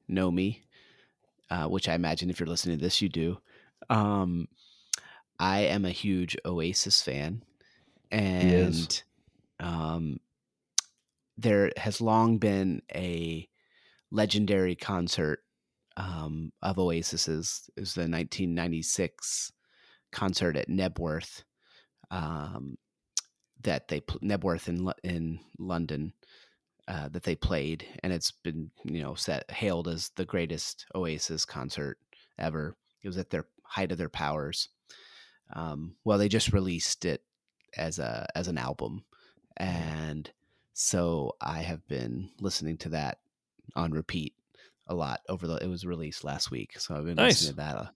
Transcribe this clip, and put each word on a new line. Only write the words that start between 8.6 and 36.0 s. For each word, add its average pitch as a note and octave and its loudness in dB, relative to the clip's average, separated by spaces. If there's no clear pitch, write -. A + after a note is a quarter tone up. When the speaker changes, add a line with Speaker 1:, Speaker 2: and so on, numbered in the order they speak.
Speaker 1:
and, - -2
um, D#2+ -2
there G#2 6
has - -2
long A2+ 6
been G2 2
a E2+ -2
legendary G2 4
concert, F2 0
um, D#2+ -6
of F#2+ 0
Oasis's. E2 0
It - -6
was F#2 -4
the E2+ 0
nineteen E2+ 0
ninety-six - -2
concert F#2 0
at - -2
Knebworth, E2+ -2
um, D2+ -6
that D#2 0
they D2+ -2
pl-, - -6
Knebworth F#2 0
in F2+ 0
Lo-, F#2 -2
in E2+ -2
London, E2 -2
uh, D2 -6
that E2 -8
they E2+ 0
played, D#2 0
and F#2 0
it's - 0
been, D#2+ -6
you D#2+ -2
know, C#2 -6
set, - -2
hailed F2 0
as E2 -4
the F2+ -2
greatest E2 -4
Oasis D#2+ -2
concert C#2+ -6
ever. D#2 -2
It G2+ -6
was F2+ -4
at F#2 -4
their D#2 -2
height F#2 -2
of E2+ -4
their E2+ -2
powers. D2+ -2
Um, D#2+ -8